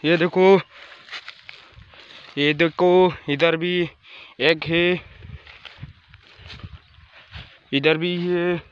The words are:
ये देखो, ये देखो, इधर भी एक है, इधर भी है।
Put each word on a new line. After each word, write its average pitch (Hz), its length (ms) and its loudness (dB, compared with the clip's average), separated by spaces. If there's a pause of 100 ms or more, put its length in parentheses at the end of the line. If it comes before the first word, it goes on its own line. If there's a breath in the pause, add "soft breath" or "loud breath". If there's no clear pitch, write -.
ये 165 120 2
देखो, 180 280 0 (1900 loud breath)
ये 147 160 0
देखो, 175 580 2 (160)
इधर 165 280 0
भी 175 160 -4 (680 loud breath)
एक 156 240 0
है, 170 360 0 (2750 loud breath)
इधर 151 240 0
भी 175 200 -4
है। 175 300 -2 (260)